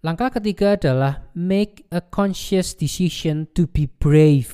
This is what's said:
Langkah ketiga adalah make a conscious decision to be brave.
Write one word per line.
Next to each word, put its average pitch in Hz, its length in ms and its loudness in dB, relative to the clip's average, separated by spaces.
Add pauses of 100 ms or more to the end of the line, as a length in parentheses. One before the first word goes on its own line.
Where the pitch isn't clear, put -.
Langkah 196 320 -4
ketiga 202 400 0
adalah 135 560 -2
make 196 560 -4
a 175 160 -6
conscious - 720 -2
decision 156 800 -4
to 170 80 2
be 147 240 -2
brave. 147 640 4